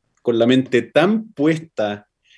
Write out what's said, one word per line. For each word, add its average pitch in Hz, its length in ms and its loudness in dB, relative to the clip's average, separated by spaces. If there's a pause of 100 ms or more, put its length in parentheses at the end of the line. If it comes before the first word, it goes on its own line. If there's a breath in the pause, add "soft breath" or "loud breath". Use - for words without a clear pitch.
(220)
con 117 160 -2
la 113 80 2
mente 127 380 0
tan 208 500 0
puesta 143 760 -4 (300 soft breath)